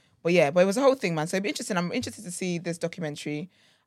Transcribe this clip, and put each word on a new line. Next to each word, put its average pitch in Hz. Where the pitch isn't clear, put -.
But 170
yeah, 160
but 180
it 185
was 196
a 247
whole 269
thing, 196
man. 156
So 185
it'd 190
be 214
interesting. 240
I'm 175
interested 240
to 180
see 180
this 170
documentary. 151